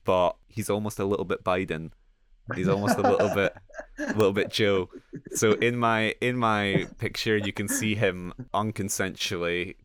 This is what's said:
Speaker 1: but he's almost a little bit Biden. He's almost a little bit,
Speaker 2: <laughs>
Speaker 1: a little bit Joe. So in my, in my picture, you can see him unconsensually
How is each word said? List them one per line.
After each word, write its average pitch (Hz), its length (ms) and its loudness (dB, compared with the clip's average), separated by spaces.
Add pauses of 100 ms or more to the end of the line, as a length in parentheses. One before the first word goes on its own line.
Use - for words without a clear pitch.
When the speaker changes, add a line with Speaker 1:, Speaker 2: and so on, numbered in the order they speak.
Speaker 1:
but 90 320 4 (140)
he's 107 200 -6
almost 104 300 -2
a 101 60 0
little 98 180 0
bit 90 220 -4
Biden. 85 460 -2 (640)
He's 90 140 0
almost 98 300 2
a 104 40 -2
little 98 320 2
bit, - 220 2 (240)
Speaker 2:
<laughs> - 200 -18
Speaker 1:
a 285 120 -4
little 104 220 4
bit 202 180 0
Joe. 101 380 2 (460)
So 107 180 4
in 120 240 2
my, 113 420 2
in 123 160 0
my 104 520 2 (100)
picture, 110 400 0
you 101 160 -2
can 101 160 -4
see 110 260 0
him 90 380 -2 (200)
unconsensually 95 1300 -2